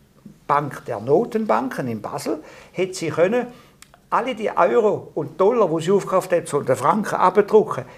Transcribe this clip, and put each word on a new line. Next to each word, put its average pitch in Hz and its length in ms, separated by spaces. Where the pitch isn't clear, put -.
Bank 147 400
der 113 140
Notenbanken 220 880
in 113 120
Basel, 294 380
hätte 185 220
sie 165 140
können, 220 380
alle 220 280
die 214 200
Euro 208 600
und 170 220
Dollar, 202 300
die 156 160
sie 170 60
aufgekauft 185 420
hat, 170 140
so 143 140
den 127 160
Franken 170 400
abdrucken, 202 680